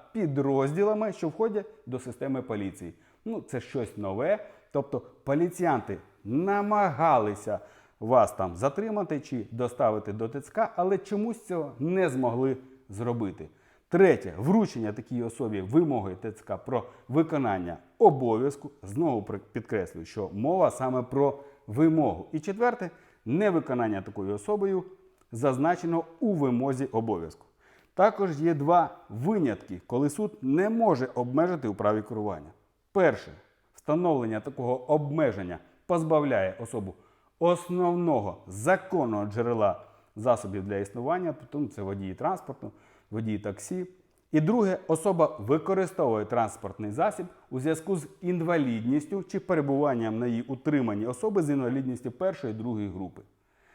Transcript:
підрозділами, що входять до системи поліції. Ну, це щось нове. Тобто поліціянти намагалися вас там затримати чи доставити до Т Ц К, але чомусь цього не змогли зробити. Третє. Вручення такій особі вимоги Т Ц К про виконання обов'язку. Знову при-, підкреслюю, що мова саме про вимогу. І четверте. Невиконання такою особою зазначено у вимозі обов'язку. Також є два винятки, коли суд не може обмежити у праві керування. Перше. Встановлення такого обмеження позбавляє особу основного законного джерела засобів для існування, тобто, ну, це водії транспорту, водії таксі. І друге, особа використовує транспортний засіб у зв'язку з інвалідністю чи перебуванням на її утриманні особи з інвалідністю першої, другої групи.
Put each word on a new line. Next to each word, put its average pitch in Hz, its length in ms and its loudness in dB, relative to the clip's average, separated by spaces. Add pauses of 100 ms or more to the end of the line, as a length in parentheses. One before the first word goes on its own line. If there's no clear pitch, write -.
(120)
підрозділами, 160 1000 0
що 170 160 -6
входять 208 380 -2 (200)
до 123 120 -6
системи 131 440 -6
поліції. 98 520 -6 (300)
Ну, 220 160 -6
це 131 200 -8
щось - 360 -6
нове. 123 500 -2 (260)
Тобто 139 300 -4 (220)
поліціянти 151 760 0 (260)
намагалися 151 1400 2 (400)
вас 110 320 6
там 90 240 -4
затримати 160 640 -2
чи 113 300 -6
доставити 113 640 0
до 110 160 -4
Т 139 120 -8
Ц - 100 -18
К, 214 260 -2
але 185 220 2
чомусь 214 480 -6
цього 165 320 -4
не 175 300 2
змогли 127 480 0 (320)
зробити. 107 600 -4 (400)
Третє. 170 500 6
Вручення 131 540 2
такій 120 300 -6
особі 110 380 -4
вимоги 113 540 2
Т 104 180 -8
Ц - 120 -20
К 98 120 -6
про 120 280 -4 (240)
виконання 120 680 0 (220)
обов'язку. 135 720 4 (120)
Знову 117 400 0
при-, 104 160 -8 (140)
підкреслюю, 90 540 -4
що 98 260 -6
мова 143 380 2
саме 127 320 -2
про 139 360 2 (280)
вимогу. 135 680 2
І 156 80 -4
четверте. 208 500 -2 (340)
Невиконання 127 800 0
такою 101 320 -6
особою 196 500 -2 (480)
зазначено 165 720 0 (160)
у 220 120 2
вимозі 135 520 0
обов'язку. 107 600 -4 (480)
Також 196 460 2
є 165 140 2
два 156 360 4 (180)
винятки, 117 800 -2
коли 143 240 0
суд 208 320 -4
не 151 260 2
може 202 460 2
обмежити 131 540 0
у 101 60 -2
праві 107 280 2
керування. 101 480 -6 (420)
Перше. 139 380 2 (440)
Встановлення 143 680 0
такого 127 500 -4
обмеження 139 680 0 (280)
позбавляє 147 720 2
особу 110 340 -8 (440)
основного 175 1080 2
законного 113 800 0
джерела 110 540 0 (360)
засобів 104 480 0
для 101 120 -4
існування, 139 640 -4
тобто, - 180 -10
ну, 143 100 -2
це 104 140 -10
водії 95 320 -6
транспорту, 135 580 -6 (380)
водії 107 280 -4
таксі. 107 480 -8 (460)
І 151 80 4
друге, 196 460 2
особа 160 520 2
використовує 151 840 0
транспортний 107 680 -4
засіб 180 360 -2 (240)
у 131 100 -4
зв'язку 160 360 0
з 147 120 -8 (120)
інвалідністю 156 1040 0
чи 185 180 -6
перебуванням 139 800 0
на 123 80 -2
її 117 160 -2
утриманні 123 640 0
особи 196 360 0
з 147 80 0
інвалідністю 131 600 -2
першої, 165 440 -4
другої 110 340 -4
групи. 92 340 -10 (520)